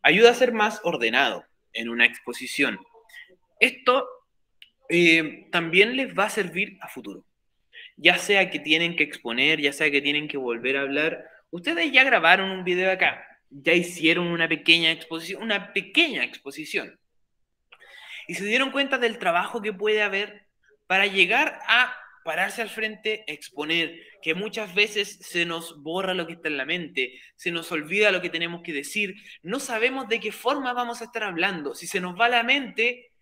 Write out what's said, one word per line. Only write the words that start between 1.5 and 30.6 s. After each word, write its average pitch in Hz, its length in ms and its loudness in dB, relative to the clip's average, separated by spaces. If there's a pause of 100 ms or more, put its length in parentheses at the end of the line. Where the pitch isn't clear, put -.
en 117 160 -6
una 117 180 4
exposición. 123 760 -2 (800)
Esto, 247 500 -2 (800)
eh, 165 640 4
también 180 440 4
les 254 220 -4
va 196 80 2
a 208 60 -4
servir 185 500 -4
a - 80 -16
futuro. 104 340 -14 (720)
Ya 170 220 2
sea 190 320 0
que 151 100 -6
tienen 165 360 0
que 160 80 0
exponer, 147 580 0
ya 143 100 2
sea 151 200 0
que 143 100 2
tienen 147 260 -2
que 147 100 -8
volver 123 400 -2
a 139 40 -2
hablar. 147 420 -2 (280)
Ustedes 302 400 -4
ya 262 120 6
grabaron 190 460 4
un 185 140 -6
video 180 280 2
acá, 180 340 0 (240)
ya 143 240 0
hicieron 175 540 2
una 170 220 0
pequeña 165 420 4
exposición, 165 500 -8
una 202 320 -4
pequeña 202 500 0
exposición. 143 760 -10 (1300)
Y 180 60 -10
se 180 120 -6
dieron 262 260 2
cuenta 269 260 0
del 233 220 0
trabajo 190 420 0
que 208 120 -4
puede 214 280 0
haber 202 460 -4 (400)
para 190 180 4
llegar 196 600 2
a 240 280 4 (280)
pararse 180 380 -4
al 214 80 -6
frente, 214 580 -6
exponer, 151 720 -4 (220)
que 160 120 -2
muchas 208 400 -6
veces 208 480 -2
se 170 240 -2
nos 165 380 -10
borra 185 300 -2
lo 175 120 -2
que 170 80 -12
está 170 140 -10
en 151 100 -4
la 131 80 -4
mente, 147 540 -4 (160)
se - 160 -6
nos 165 200 -6
olvida 180 400 2
lo 180 100 0
que 170 80 -6
tenemos 170 340 -6
que 170 80 -10
decir, 180 440 -6 (260)
no 208 180 -6
sabemos 254 480 -2
de 226 140 -2
qué 226 100 -6
forma 262 420 -2